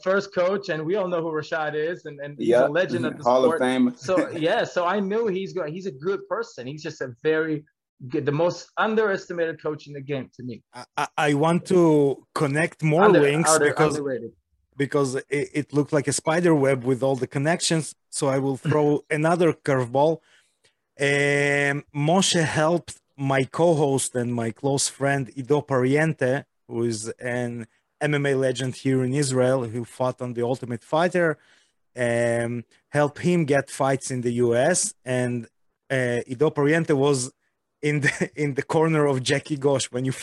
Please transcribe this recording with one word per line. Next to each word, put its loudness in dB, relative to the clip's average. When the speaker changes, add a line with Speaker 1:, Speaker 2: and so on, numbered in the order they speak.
Speaker 1:
first -2
coach, 0
and -4
we -2
all -2
know -2
who -6
Rashad -4
is, -4
and, -16
and -12
he's -2
a 4
Speaker 2:
Yeah. 4
Speaker 1:
legend -2
of -6
the -16
Speaker 2:
Hall 4
of -
Speaker 1:
sport. 2
Speaker 2:
Fame. 2
<laughs> -
Speaker 1:
So, -2
yeah, 0
so -2
I 0
knew -2
he's -4
go-, -4
he's -10
a -6
good -6
person. -8
He's -12
just -10
a -8
very 0
good, -4
the 0
most -2
underestimated -2
coach -8
in -18
the -14
game -6
to -16
me. -12
Speaker 3:
I, -16
I, -2
I 2
want 2
to 4
connect -2
more 4
Speaker 1:
Under-, 8
Speaker 3:
links 4
Speaker 1:
under-, 4
Speaker 3:
because 2
Speaker 1:
underrated. -6
Speaker 3:
Because 2
it, -2
it -6
looked 0
like 0
a -2
spider 2
web 2
with 0
all 2
the -6
connections. 0
So -2
I 2
will -2
throw 2
Speaker 2:
<laughs> -2
Speaker 3:
another 2
curveball. 2
Um, 2
Moshe 4
helped 0
my 2
co-host 2
and -2
my -2
close 0
friend 0
Ido 0
Pariente, 2
who -6
is -6
an -6
M 0
M -2
A 2
legend -4
here 2
in -2
Israel, 2
who -6
fought -2
on -8
The -4
Ultimate -6
Fighter, 2
um, 0
help 2
him 2
get 2
fights 0
in -4
the -2
U 2
S. 2
And, -4
uh, -2
Ido 0
Pariente 2
was 2
in -2
the, 0
<laughs> -4
in -2
the -6
corner 2
of 0
Jackie -2
Gosch 0
when -4
you -4